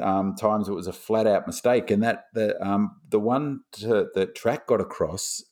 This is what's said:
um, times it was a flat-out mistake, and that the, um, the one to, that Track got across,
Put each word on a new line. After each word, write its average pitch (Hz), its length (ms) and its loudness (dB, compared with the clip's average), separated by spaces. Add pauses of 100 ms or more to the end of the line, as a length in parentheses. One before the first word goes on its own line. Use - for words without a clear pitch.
um, 98 340 0
times 107 320 0
it 101 60 -4
was 87 140 -6
a 90 60 -6
flat-out 110 540 2
mistake, 120 440 0
and 104 120 4
that 117 300 -2
the, 107 320 -2
um, 101 420 0
the 110 120 4
one 135 420 -2 (120)
to, 104 420 2
that 95 200 0
Track 143 320 -2
got 110 140 4
across, - 720 -6